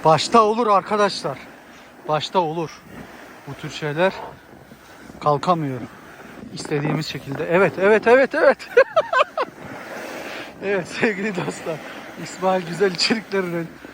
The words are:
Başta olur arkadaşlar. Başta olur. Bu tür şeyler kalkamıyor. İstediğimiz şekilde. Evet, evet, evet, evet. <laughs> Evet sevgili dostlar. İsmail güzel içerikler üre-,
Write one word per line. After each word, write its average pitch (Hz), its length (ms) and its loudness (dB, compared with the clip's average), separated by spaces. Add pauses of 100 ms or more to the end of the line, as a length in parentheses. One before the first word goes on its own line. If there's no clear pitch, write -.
Başta 160 380 6
olur 220 240 2
arkadaşlar. 196 720 0 (720)
Başta 151 300 0
olur. 165 320 -2 (760)
Bu 139 60 -12
tür 151 160 -12
şeyler 160 420 0 (1080)
kalkamıyor. 147 600 0 (760)
İstediğimiz 151 520 -4
şekilde. 143 440 -8
Evet, 175 300 4
evet, 202 260 4
evet, 247 280 6
evet. 285 400 4
<laughs> - 40 8 (1900)
Evet 190 240 -2
sevgili 208 480 -2
dostlar. 156 400 -6 (460)
İsmail 185 440 -2
güzel 175 260 0
içerikler 196 520 -2
üre-, 170 200 -4 (300)